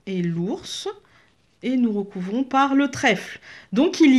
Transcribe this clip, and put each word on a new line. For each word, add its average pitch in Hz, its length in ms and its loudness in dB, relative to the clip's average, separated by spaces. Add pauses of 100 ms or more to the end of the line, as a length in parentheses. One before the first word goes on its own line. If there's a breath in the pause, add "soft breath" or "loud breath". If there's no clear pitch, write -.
et 190 140 -4
l'ours. 175 640 -6 (760 soft breath)
Et 254 160 -2
nous 233 120 2
recouvrons 202 540 -6
par 269 300 0
le 277 160 2
trèfle. - 500 -2 (320 loud breath)
Donc, 311 260 0
il 285 200 8